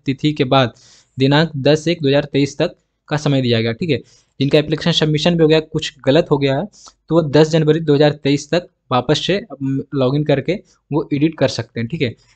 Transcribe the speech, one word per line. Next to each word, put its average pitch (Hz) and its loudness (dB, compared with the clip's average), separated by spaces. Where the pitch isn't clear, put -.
तिथि 151 -2
के 151 -2
बाद 131 2
दिनांक 143 2
दस 147 2
एक 170 -2
दो 139 0
हज़ार 143 2
तेईस 139 -2
तक - -2
का 151 -4
समय 143 0
दिया 120 0
गया, 113 -2
ठीक 170 -6
है। 135 0
जिनका 143 2
एप्लीकेशन 151 0
सबमिशन 156 0
भी 165 2
हो 156 4
गया, 156 4
कुछ - -8
गलत 156 2
हो 147 2
गया 139 0
है, 190 -6
तो 160 0
वो 170 4
दस 151 2
जनवरी 156 2
दो 147 2
हज़ार 147 4
तेईस 143 -2
तक - -2
वापस - 0
से, 185 0
अम, 135 -6
लॉगिन 139 0
करके 147 -2
वो 156 -2
एडिट 156 -2
कर 139 0
सकते - -8
हैं, 117 -6
ठीक 165 -6
है। 120 -4